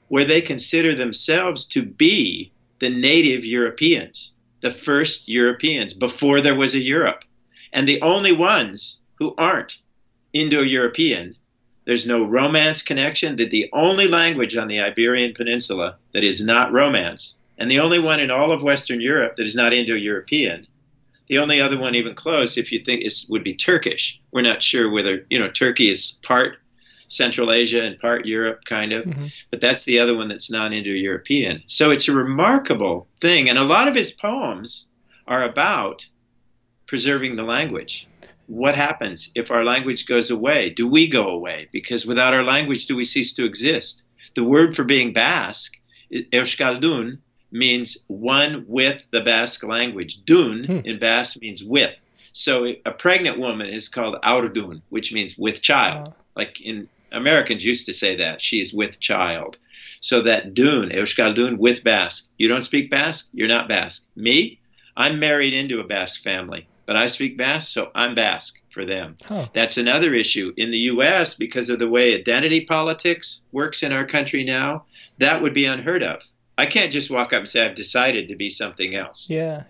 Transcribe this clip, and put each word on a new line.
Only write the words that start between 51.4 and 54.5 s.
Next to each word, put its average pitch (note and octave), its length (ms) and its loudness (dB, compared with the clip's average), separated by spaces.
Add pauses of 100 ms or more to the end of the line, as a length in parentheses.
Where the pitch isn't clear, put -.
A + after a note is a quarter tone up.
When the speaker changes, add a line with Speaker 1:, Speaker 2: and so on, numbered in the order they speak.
Speaker 1:
means G2+ 240 -14
with. B2+ 300 2 (380)
So B2 420 -2 (100)
a A#2 60 -2
pregnant F3+ 480 0
woman A2 300 -6
is G#2 200 -10
called A2 360 -6
Aurdun, A2 680 0